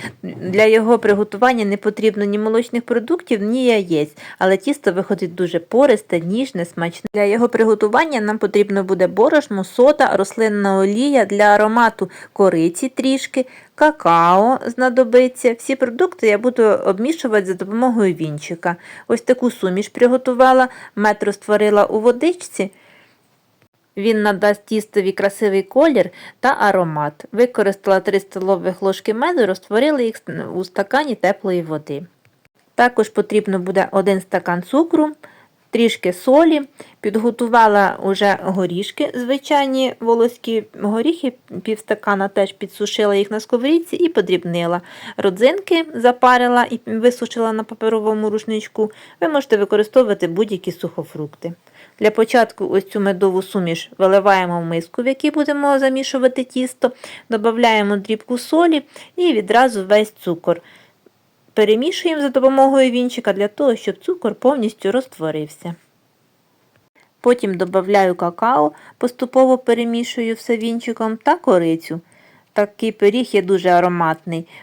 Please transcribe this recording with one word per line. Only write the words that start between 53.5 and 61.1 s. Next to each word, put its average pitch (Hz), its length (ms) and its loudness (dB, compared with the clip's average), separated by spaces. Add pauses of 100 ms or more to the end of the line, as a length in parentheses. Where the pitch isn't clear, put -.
виливаємо 190 600 2
в 170 40 -6
миску, 165 380 -6
в 240 40 -4
якій 269 240 -2
будемо 285 480 0
замішувати 262 680 0
тісто, 254 480 -2 (380)
добавляємо 220 680 2
дрібку 220 420 -6
солі 320 440 0 (340)
і 349 160 2
відразу 214 540 0
весь 208 260 2
цукор. 170 480 -4 (920)